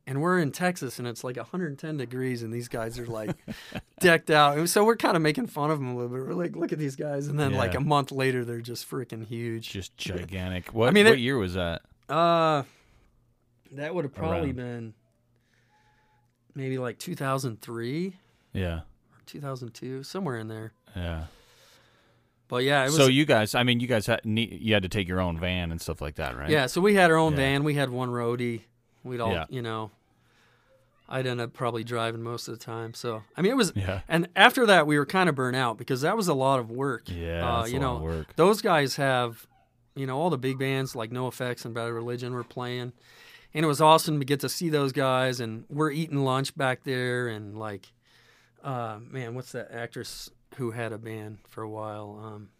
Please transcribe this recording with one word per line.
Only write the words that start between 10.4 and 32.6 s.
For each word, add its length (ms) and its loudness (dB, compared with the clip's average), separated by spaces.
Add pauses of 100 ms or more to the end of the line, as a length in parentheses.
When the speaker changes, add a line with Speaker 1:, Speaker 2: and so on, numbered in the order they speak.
Speaker 2:
What, 160 4
Speaker 1:
I 40 6
mean, 120 10
Speaker 2:
what 100 10
Speaker 1:
it 60 2
Speaker 2:
year 160 0
was 180 0
that? 280 -2 (260)
Speaker 1:
Uh, 540 4 (1080)
that 220 -6
would 120 -2
have 80 -10
probably 340 -2
Speaker 2:
Around. 80 -4
Speaker 1:
been 380 -8 (1600)
maybe, 240 -4
like, 200 -6
two 160 -8
thousand 460 -2
three. 560 -6 (360)
Speaker 2:
Yeah. 260 -2
Speaker 1:
Or 480 -18
two 140 -16
thousand 340 -10
two, 280 -10
somewhere 360 -4
in 100 -8
there. 240 -10 (240)
Speaker 2:
Yeah. 280 -4 (1200)
Speaker 1:
But, 160 0
yeah, 180 4
it 40 2
was 100 0
Speaker 2:
So 120 10
you 180 6
guys, 280 4
I 80 4
mean, 160 4
you 80 -2
guys 200 2
had, 180 0
ne-, 340 0
you 140 0
had 100 6
to 60 -2
take 180 -2
your 140 0
own 180 0
van 320 -2
and 80 -4
stuff 220 -8
like 140 -6
that, 200 -6
right? 140 -8
Speaker 1:
Yeah, 160 4
so 160 -2
we 140 6
had 160 8
our 80 6
own 140 4
Speaker 2:
Yeah. 40 0
Speaker 1:
van. 280 2
We 100 0
had 160 0
one 180 -2
roadie. 540 -2 (420)
We'd 160 -6
all, 120 0
Speaker 2:
Yeah. 180 -2
Speaker 1:
you 100 -6
know, 300 -6 (1200)
I'd 160 -2
end 160 -2
up 100 -6
probably 320 -4
driving 380 -4
most 260 -8
of 100 -10
the 60 -20